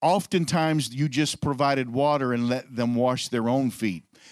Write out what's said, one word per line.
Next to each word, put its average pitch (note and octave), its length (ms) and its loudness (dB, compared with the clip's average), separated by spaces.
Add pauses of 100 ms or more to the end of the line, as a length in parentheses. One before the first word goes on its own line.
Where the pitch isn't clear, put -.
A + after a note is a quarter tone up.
Oftentimes, D#3+ 920 0
you C#3+ 140 0
just C#3 320 -2
provided C#3 500 0
water C3+ 420 0
and A#2+ 160 0
let B2 280 -4
them A#2+ 180 0
wash B2+ 340 0
their A#2 200 0
own B2+ 220 2
feet, G2 340 -4 (280)